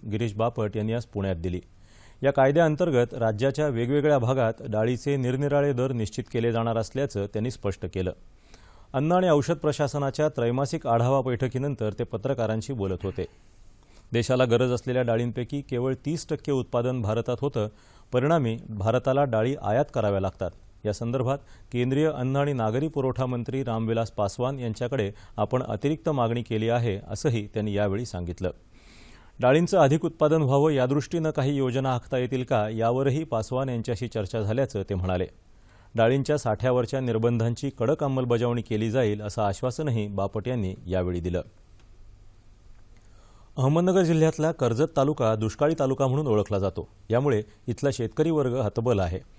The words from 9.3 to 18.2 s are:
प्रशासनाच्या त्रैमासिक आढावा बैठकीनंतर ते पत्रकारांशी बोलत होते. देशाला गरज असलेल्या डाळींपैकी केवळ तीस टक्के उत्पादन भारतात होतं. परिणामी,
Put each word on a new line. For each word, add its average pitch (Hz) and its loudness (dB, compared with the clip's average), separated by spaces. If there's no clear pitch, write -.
प्रशासनाच्या 147 0
त्रैमासिक 131 -2
आढावा 123 4
बैठकीनंतर 127 -2
ते 120 -2
पत्रकारांशी 113 -2
बोलत 98 -2
होते. 90 -4
देशाला 127 2
गरज 120 4
असलेल्या 123 0
डाळींपैकी 120 -2
केवळ 131 -2
तीस 160 -4
टक्के 143 -4
उत्पादन 123 -2
भारतात 113 -2
होतं. 120 -2
परिणामी, 127 2